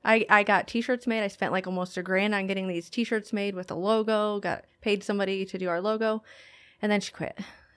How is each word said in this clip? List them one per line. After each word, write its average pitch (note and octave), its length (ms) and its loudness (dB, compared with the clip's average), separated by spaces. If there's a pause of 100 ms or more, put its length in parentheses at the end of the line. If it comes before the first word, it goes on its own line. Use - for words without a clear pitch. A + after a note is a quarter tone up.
I, A3 260 4
I G#3 140 8
got G3+ 240 4
t-shirts A#3+ 400 -2
made. A3+ 160 0
I G3+ 40 -2
spent, - 240 -2
like, F#3 160 0
almost F3+ 300 -4
a F3+ 60 -6
grand F#3+ 320 2
on G3 120 -2
getting F#3+ 200 -2
these E3+ 220 -6
t-shirts A3+ 440 -2
made G3+ 220 -2
with F#3 160 -8
a - 40 -6
logo, G#3+ 640 0
got - 260 -6 (160)
paid G#3 220 0
somebody G3 420 0
to F#3+ 120 -10
do F3+ 120 -2
our E3+ 120 0
logo, A3 400 0 (600)
and G#3 100 2
then G3+ 100 4
she - 100 -10
quit. - 280 -8 (380)